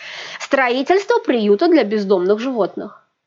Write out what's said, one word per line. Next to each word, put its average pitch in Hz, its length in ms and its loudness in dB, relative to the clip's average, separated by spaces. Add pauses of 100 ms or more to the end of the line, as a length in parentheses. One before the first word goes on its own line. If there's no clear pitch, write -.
(400)
Строительство 277 800 0
приюта 226 480 2
для 320 160 4
бездомных 202 560 0
животных. 214 640 -6 (240)